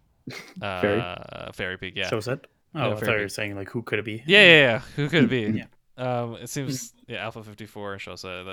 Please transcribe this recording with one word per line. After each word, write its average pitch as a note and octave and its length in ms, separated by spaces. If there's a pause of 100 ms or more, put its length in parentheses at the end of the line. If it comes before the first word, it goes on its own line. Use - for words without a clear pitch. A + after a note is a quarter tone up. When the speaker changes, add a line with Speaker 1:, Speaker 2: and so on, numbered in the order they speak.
(260)
Speaker 1:
<laughs> - 340
Fairy? G2+ 400
Speaker 2:
Uh, - 520
Fairy F#2 260
Peak, F#2 180
yeah. F#2+ 120
Speaker 3:
So A2 120
sad. B2 260 (280)
Oh, - 40
Speaker 2:
Yeah, C3+ 80
Speaker 3:
I - 40
Speaker 2:
Fairy G#2+ 100
Speaker 3:
thought A2 120
you - 60
were G#2 60
Speaker 2:
Peak. G2 60
Speaker 3:
saying, G2+ 260
like, G2 140
who A#2+ 120
could A2+ 160
it G#2 60
be? A2 220
Speaker 2:
Yeah, G3 160
yeah, E3 180
yeah. A#2+ 180 (180)
Who D3 120
could D3+ 160
it A2+ 60
be? A2 280
Speaker 3:
Yeah. A#2+ 80 (300)
Speaker 2:
Um, A#2+ 400
it G2+ 120
seems, C3+ 440
Speaker 3:
Mm-hmm. - 200
Speaker 2:
yeah, G2+ 120
Alpha A2+ 180
fifty-four, G#2 500
and G2 80
Shosa, F2+ 520